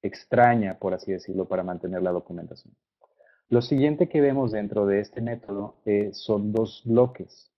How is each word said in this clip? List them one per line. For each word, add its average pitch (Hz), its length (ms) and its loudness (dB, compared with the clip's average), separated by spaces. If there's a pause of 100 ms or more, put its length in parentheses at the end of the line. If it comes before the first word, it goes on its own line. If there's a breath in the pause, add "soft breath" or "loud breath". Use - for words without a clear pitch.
extraña, 117 760 2
por 92 140 -2
así 95 180 -6
decirlo, 95 340 -4
para 92 160 -2
mantener 90 400 -6
la 90 100 0
documentación. 87 640 -8 (760 soft breath)
Lo 120 120 4
siguiente 147 460 2
que 151 140 2
vemos 135 320 2
dentro 104 320 -2
de 101 160 2
este - 180 -10
método, 117 680 -8
eh, 104 280 0
son 104 400 -2
dos 110 320 -2
bloques 123 720 0